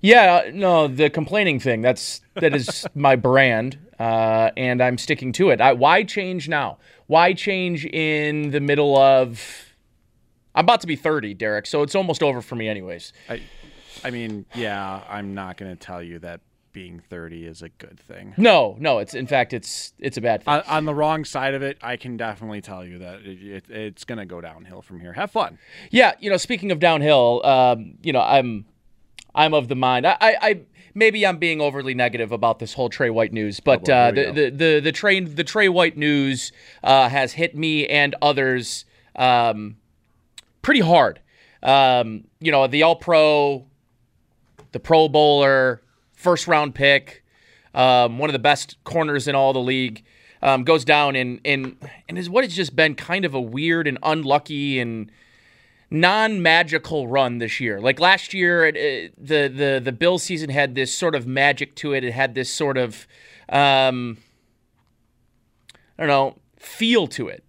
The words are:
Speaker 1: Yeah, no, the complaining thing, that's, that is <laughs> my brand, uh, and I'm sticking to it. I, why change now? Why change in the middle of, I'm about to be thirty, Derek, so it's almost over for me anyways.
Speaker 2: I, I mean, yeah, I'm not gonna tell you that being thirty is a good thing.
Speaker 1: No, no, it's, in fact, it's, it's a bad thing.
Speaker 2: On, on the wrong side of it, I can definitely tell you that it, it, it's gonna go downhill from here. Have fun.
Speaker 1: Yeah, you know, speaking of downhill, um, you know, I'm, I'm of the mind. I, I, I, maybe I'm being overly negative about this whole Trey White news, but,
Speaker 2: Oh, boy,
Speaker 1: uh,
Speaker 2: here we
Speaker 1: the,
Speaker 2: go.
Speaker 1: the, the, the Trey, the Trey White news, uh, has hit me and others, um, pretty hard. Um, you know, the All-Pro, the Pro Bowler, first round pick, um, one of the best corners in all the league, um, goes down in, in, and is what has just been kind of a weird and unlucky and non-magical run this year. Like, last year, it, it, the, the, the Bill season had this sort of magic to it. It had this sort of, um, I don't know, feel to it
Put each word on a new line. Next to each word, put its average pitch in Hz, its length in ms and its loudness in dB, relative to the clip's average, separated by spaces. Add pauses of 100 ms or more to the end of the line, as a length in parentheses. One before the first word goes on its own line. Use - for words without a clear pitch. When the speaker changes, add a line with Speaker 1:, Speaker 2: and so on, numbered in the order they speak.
Speaker 1:
Yeah, 190 500 8
no, 170 360 2
the 139 240 0
complaining 165 480 0
thing, 113 240 -2
that's, - 360 0 (140)
that 160 220 0
is 135 360 -4
<laughs> - 40 -16
my 139 200 4
brand, 127 640 2 (220)
uh, 113 580 0
and 123 240 -2
I'm 127 160 0
sticking 131 360 -6
to 180 180 2
it. 113 100 2
I, 131 120 6
why 147 280 4
change 180 480 -8
now? 143 300 -6 (260)
Why 170 280 4
change 180 520 -6
in 151 640 -4
the 143 120 -2
middle 143 360 2
of, 131 800 2 (800)
I'm 156 100 2
about 233 160 4
to 180 60 -14
be 156 80 -4
thirty, 127 400 -4
Derek, 107 320 -6
so 147 160 -2
it's 143 100 -6
almost 180 300 -2
over 131 180 0
for 120 140 -14
me 113 120 -6
anyways. 92 460 -10 (160)
Speaker 2:
I, 113 140 -12 (600)
I 131 60 -8
mean, 110 460 -10
yeah, 98 520 -8
I'm 101 280 -12
not 92 220 -12
gonna 92 180 -14
tell 87 260 -16
you 85 160 -16
that 85 240 -16 (320)
being 87 280 -20
thirty 82 440 -16
is 82 160 -18
a 85 60 -18
good - 320 -20
thing. 98 380 -20
Speaker 1:
No, 156 420 4
no, 139 200 0
it's, 104 140 -8
in 127 140 -10
fact, 131 240 0
it's, - 480 -12
it's 135 160 -8
a 123 60 -8
bad 113 200 -2
thing. 147 120 -2
Speaker 2:
On, 147 80 0
on 156 240 -4
the 151 100 -6
wrong 151 300 -2
side 135 280 -6
of 135 80 -6
it, 139 200 -8
I 123 160 -10
can 123 180 -12
definitely 107 460 -10
tell 92 240 -18
you 90 140 -18
that 90 260 -18
it, 95 180 -18
it, 98 260 -18
it's 107 360 -14
gonna 110 200 -12
go 87 140 -16
downhill 85 420 -20
from 87 200 -20
here. 87 100 -18
Have 185 200 -8
fun. 98 280 -6 (300)
Speaker 1:
Yeah, 247 320 4
you 202 80 -8
know, 190 80 0
speaking 196 340 -6
of 156 80 -4
downhill, 147 640 4
um, 123 560 2
you 160 120 -6
know, 127 80 2
I'm, 120 420 0 (720)
I'm 156 180 2
of 139 140 0
the 131 80 -4
mind. 127 320 0
I, 185 140 2
I, 220 200 4
I, 214 200 0 (320)
maybe 214 340 2
I'm 170 120 -2
being 160 200 -2
overly 139 340 -4
negative 117 380 -2
about 113 280 -2
this 113 140 -12
whole 127 140 -4
Trey 120 220 -2
White 113 240 -2
news, 107 260 -6
but, 135 220 2
Speaker 2:
Oh, - 20 -16
boy, 151 80 0
Speaker 1:
uh, 120 220 4
Speaker 2:
here 117 140 0
we - 40 -6
Speaker 1:
the, - 0 -
Speaker 2:
go. - 20 -10
Speaker 1:
the, 147 420 0
the, 151 40 2
the 147 140 -2
Trey, 196 260 0
the 165 240 -6
Trey 202 240 0
White 170 300 2
news, 143 560 -2 (320)
uh, 135 240 6
has 131 240 -2
hit 170 200 -4
me 156 340 -2
and 143 340 0
others, 131 640 0 (320)
um, 117 580 0 (840)
pretty 269 180 2
hard. 160 400 4 (420)
Um, 127 600 2 (160)
you 160 140 -2
know, 135 140 4
the 143 160 2
All-Pro, 151 840 2 (1080)
the 117 80 -10
Pro 160 300 4
Bowler, 139 720 4 (320)
first 175 340 0
round 147 280 2
pick, 139 480 2 (500)
um, 123 460 4
one 151 100 -2
of 143 40 -4
the 131 40 -4
best 143 460 0
corners 147 440 -2
in 143 60 -2
all 135 200 2
the 131 60 0
league, 127 440 -4 (400)
um, 131 200 2
goes 151 220 2
down 147 300 2
in, 123 280 -6
in, 135 340 -4 (300)
and 165 80 -14
is 175 140 -10
what 240 140 0
has 190 100 -6
just 170 220 -6
been 156 180 2
kind 185 320 -6
of 147 80 -4
a 135 80 -2
weird 156 460 -2
and 131 160 -4
unlucky 143 760 -2
and 113 320 -8 (800)
non-magical 170 1160 0
run 123 320 0
this 113 200 -6
year. 107 220 -4
Like, 131 180 0
last 185 360 2
year, 175 320 2
it, 151 100 -2
it, 131 400 -4
the, 143 300 -2
the, 135 360 -2
the 131 80 -4
Bill 170 280 0
season 156 320 -8
had 139 240 0
this 131 200 -4
sort 165 200 -2
of 123 100 -4
magic 135 520 0
to 147 160 -6
it. 135 100 -2
It 123 100 -6
had 127 220 -2
this 127 180 -6
sort 139 240 -2
of, 120 300 -6 (420)
um, 131 680 2 (1800)
I 160 80 -6
don't - 20 -2
know, 135 280 0 (220)
feel 226 500 0
to - 220 -10
it - 200 -18